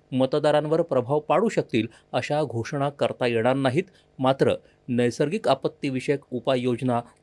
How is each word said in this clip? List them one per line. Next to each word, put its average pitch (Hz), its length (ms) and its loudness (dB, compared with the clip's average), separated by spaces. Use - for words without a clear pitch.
मतदारांवर 151 680 2
प्रभाव 135 380 0
पाडू 190 300 2
शकतील - 380 -2
अशा 147 300 -2
घोषणा 135 460 -4
करता 131 380 -2
येणार 117 280 2
नाहीत. 135 280 0
मात्र 127 340 2
नैसर्गिक 123 600 0
आपत्तीविषयक 139 720 -2
उपाययोजना 123 680 0